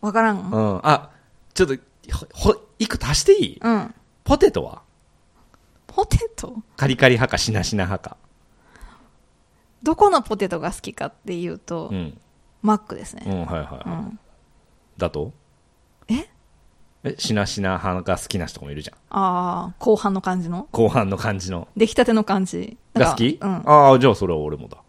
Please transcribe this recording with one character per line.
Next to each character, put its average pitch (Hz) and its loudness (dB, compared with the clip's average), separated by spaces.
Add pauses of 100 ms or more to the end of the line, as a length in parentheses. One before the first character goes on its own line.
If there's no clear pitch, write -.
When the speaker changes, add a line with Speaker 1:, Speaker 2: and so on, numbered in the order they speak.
Speaker 1:
わ 208 -4
か 226 2
ら 220 2
ん？ 190 -6
Speaker 2:
う 110 0 (180)
ん。 - -6
あ、 - 2 (440)
ち 185 2
ょ - 6
っ - -4
と、 135 -2 (380)
ほ-、 - -8 (260)
ほ-、 - 0 (180)
一 220 -2
個 - -6
足 143 0
し - -4
て 392 8
い 403 2
い？ - -8
Speaker 1:
う 226 0
ん。 214 -2 (300)
Speaker 2:
ポ 277 4
テ 392 6
ト 71 -4
は？ - -16 (1040)
Speaker 1:
ポ 427 -2
テ - 0
ト？ 233 -12 (140)
Speaker 2:
カ 139 -2
リ 131 0
カ 131 6
リ 123 6
派 123 0
か - -2
し - -2
な 101 -2
し 107 -4
な 98 0
派 92 -8
か。 - -20 (1700)
Speaker 1:
ど 311 0
こ 415 6
の 339 4
ポ 214 -4
テ 196 -2
ト 170 -4
が 175 -4
好 - -14
き - -12
か - -8
っ - -10 (140)
て 175 -6
い 175 -6
う 160 -10
と、 165 -8
Speaker 2:
う - -6
ん。 85 -8 (440)
Speaker 1:
マ 214 4
ッ 208 -4
ク - -12
で - -14
す - -18
ね。 - -18
Speaker 2:
う 101 -6
ん、 90 -4
は 87 -6
い 80 -4
は 71 -6
い - -16
は 65 -14
い。 - -16
Speaker 1:
う - -8
ん。 170 -10 (760)
Speaker 2:
だ 87 -4
と？ 76 -8 (760)
Speaker 1:
え？ 254 -2 (720)
Speaker 2:
え、 - -6
し - -4
な 104 0
し - -6
な 92 -2
派 92 -4
が 90 -2
好 - -12
き 98 -4
な 82 -4
人 - -14
も 71 -14
い 71 -10
る 76 -10
じ - -14
ゃ - -20
ん。 - -20 (120)
Speaker 1:
あ 180 -4
ー、 - -16
後 220 4
半 - -2
の 190 -2
感 185 -2
じ 165 -8
の？ 180 -8
Speaker 2:
後 113 2
半 110 0
の 95 -2
感 104 -4
じ 92 -8
の。 87 -8 (100)
Speaker 1:
出 220 4
来 - -4
た 254 4
て 226 0
の 220 2
感 190 0
じ。 - -10 (160)
Speaker 2:
が 165 4
好 131 -2
き？ 120 0
Speaker 1:
う - -6
ん。 185 -4
Speaker 2:
あ 143 10
ー、 131 6
じ 127 4
ゃ 131 8
あ 104 4
そ 98 -4
れ 85 0
は 78 -2
俺 76 -6
も 60 -16
だ。 - -18 (120)